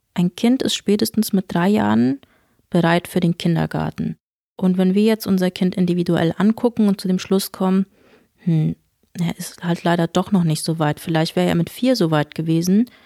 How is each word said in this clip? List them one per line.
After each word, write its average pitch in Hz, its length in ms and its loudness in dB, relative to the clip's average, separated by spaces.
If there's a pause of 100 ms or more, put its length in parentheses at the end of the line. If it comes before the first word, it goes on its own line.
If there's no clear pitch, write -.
(160)
ein 175 200 0
Kind 247 280 0
ist - 100 0
spätestens 208 600 -2
mit 190 200 -2
drei 175 140 2
Jahren 220 520 2 (520)
bereit 170 360 2
für - 120 -2
den 170 180 0
Kindergarten. 156 800 -2 (380)
Und 185 240 0
wenn 185 160 2
wir 208 80 4
jetzt 220 240 0
unser 185 240 0
Kind 185 240 -2
individuell 175 640 0
angucken 220 480 2
und 196 120 0
zu - 80 -6
dem 185 120 0
Schluss - 320 -2
kommen, 190 340 0 (520)
hm, 160 380 0 (440)
er 170 180 -4
ist - 260 -14
halt 170 200 -4
leider 175 240 0
doch 180 240 -2
noch 180 120 2
nicht 156 200 -2
so 165 160 -4
weit. 147 200 -2
Vielleicht 160 360 -2
wäre 180 120 0
er 170 80 0
mit 170 140 -2
vier 254 260 0
so 175 160 0
weit 147 240 -2
gewesen. 170 540 0 (160)